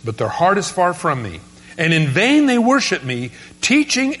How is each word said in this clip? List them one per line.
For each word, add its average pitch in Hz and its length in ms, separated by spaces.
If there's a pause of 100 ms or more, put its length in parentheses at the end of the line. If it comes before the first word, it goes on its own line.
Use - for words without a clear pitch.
but 113 120
their 107 120
heart 190 300
is - 120
far 175 240
from 147 300
me. 82 160 (360)
And 165 160
in 160 140
vain 254 400
they 247 100
worship 233 460
me, 127 300 (280)
teaching 269 600